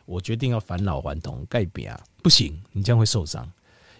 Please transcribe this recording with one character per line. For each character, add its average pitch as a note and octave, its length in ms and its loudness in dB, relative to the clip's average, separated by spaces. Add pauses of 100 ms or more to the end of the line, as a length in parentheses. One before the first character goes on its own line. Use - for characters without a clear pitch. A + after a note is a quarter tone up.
我 F2+ 120 -6
决 A2+ 160 -4
定 B2 160 0
要 A#2 80 0
返 F#2+ 240 -4
老 F2 200 0
还 D2 180 -6
童、 - 260 -10
改 A#2+ 200 0
变， - 280 -10 (280)
不 E3 80 6
行， - 280 4 (140)
你 G2 100 -4
这 G#2 80 2
样 A#2+ 80 6
会 A2+ 60 6
受 G2 220 0
伤。 - 200 -10 (540)